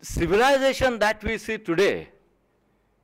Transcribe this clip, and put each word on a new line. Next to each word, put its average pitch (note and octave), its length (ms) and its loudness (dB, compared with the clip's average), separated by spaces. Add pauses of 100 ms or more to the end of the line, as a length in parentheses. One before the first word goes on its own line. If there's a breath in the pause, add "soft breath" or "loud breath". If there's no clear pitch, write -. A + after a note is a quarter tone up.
civilization B3 1000 0
that G#3+ 240 -2
we A3 120 -4
see G#3+ 220 -8
today E3 500 0 (960)